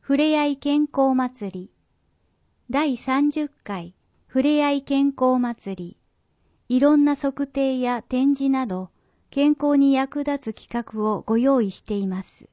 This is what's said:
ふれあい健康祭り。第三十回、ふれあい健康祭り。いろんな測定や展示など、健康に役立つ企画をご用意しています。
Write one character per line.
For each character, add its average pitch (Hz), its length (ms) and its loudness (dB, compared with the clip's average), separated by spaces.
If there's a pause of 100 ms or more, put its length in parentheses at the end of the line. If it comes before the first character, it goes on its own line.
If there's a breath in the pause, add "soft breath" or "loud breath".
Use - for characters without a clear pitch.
ふ 277 160 -2
れ 302 220 2
あ 294 60 0
い 294 120 -2
健 294 360 0
康 269 220 2
祭 254 360 -4
り。 185 200 -14 (1000)
第 277 260 0
三 277 340 0
十 302 180 -4
回、 180 460 -12 (320)
ふ 262 160 -2
れ 294 220 2
あ 294 60 0
い 285 120 -2
健 277 340 0
康 254 220 2
祭 233 380 -6
り。 175 200 -14 (720)
い 254 120 2
ろ 294 160 6
ん 294 80 6
な 285 100 2
測 277 320 -4
定 269 320 -2
や 247 240 -4
展 269 320 0
示 269 160 -2
な 262 160 0
ど、 185 240 -8 (400)
健 294 300 2
康 294 160 2
に 277 160 4
役 269 320 -2
立 277 280 -4
つ - 160 -16
企 - 40 -
画 226 320 -6
を 214 180 -2
ご 220 160 0
用 262 240 2
意 196 80 -2
し - 120 -16
て - 120 -6
い 202 120 -4
ま 190 160 -6
す。 - 300 -20